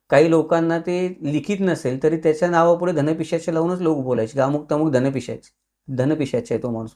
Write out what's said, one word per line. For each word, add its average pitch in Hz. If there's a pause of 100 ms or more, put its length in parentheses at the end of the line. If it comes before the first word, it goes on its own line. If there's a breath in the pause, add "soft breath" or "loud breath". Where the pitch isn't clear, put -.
काही 151
लोकांना 165
ते 180
लिखित 156
नसेल 139
तरी 156
त्याच्या 160
नावापुढे 170
धनपिशाच 160
लावूनच 170
लोक 160
बोलायचे, 123
"अमुक 147
तमुक 151
धनपिशाच, 131 (540)
धनपिशाच 135
आहे 113
तो 123
माणूस, 113